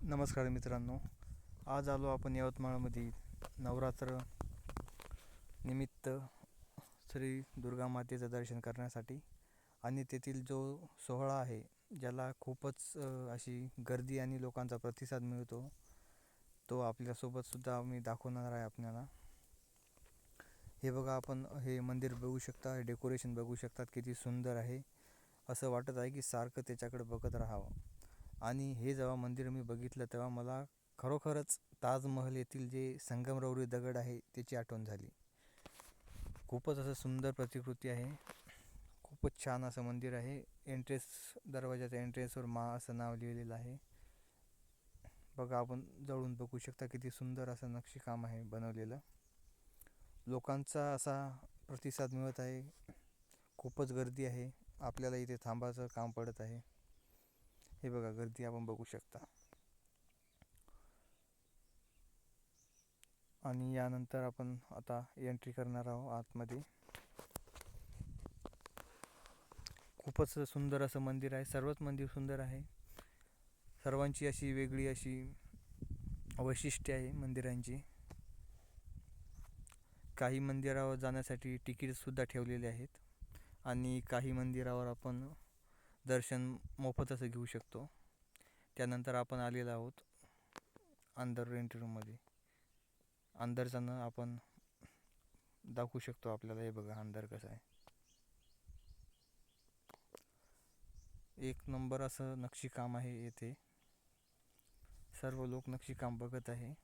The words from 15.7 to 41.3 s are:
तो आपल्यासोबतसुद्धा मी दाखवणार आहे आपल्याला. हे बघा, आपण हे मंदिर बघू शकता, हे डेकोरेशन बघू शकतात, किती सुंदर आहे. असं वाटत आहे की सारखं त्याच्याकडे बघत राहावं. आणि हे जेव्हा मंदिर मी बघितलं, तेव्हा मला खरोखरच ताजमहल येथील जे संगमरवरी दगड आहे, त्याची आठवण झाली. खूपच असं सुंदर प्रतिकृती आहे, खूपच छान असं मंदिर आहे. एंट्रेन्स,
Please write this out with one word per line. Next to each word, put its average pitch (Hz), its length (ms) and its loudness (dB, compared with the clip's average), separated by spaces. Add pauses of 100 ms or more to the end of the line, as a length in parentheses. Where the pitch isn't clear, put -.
तो 127 100 2
आपल्यासोबतसुद्धा 123 1000 0
मी 123 160 0
दाखवणार 120 540 0
आहे 117 100 0
आपल्याला. 117 420 -4 (1800)
हे 135 80 6
बघा, 131 260 4
आपण 131 280 0
हे 127 360 0
मंदिर 127 340 2
बघू 127 240 2
शकता, 131 360 -2
हे 127 80 0
डेकोरेशन 123 520 2
बघू 117 200 0
शकतात, 120 380 -4
किती 123 220 0
सुंदर 123 420 2
आहे. 123 260 0 (680)
असं 131 220 2
वाटत 127 280 2
आहे 123 120 4
की 139 120 -2
सारखं 123 440 2
त्याच्याकडे 120 380 -2
बघत 117 300 2
राहावं. 110 360 2 (720)
आणि 135 300 2
हे 127 220 2
जेव्हा 131 200 4
मंदिर 123 340 2
मी 131 140 0
बघितलं, 120 420 -2
तेव्हा 123 240 0
मला 127 360 0 (340)
खरोखरच 147 600 4 (240)
ताजमहल 131 540 4
येथील 127 340 0
जे 131 280 0
संगमरवरी 127 680 2
दगड 123 300 2
आहे, 120 240 0
त्याची - 360 -4
आठवण 117 280 0
झाली. 107 240 -4 (1400)
खूपच 131 280 2
असं 139 180 2
सुंदर 131 360 2
प्रतिकृती 127 580 -2
आहे, 123 220 2 (920)
खूपच - 420 2
छान 127 200 4
असं 123 180 0
मंदिर 123 320 0
आहे. 123 280 -2 (240)
एंट्रेन्स, 131 800 -2